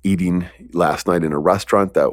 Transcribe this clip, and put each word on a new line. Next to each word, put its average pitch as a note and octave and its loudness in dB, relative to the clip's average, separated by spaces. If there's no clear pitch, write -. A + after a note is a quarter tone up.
Eating F2+ 0
last E2 0
night F2 2
in D#2 -2
a C#2+ -2
restaurant F#2+ 0
that C#2+ 2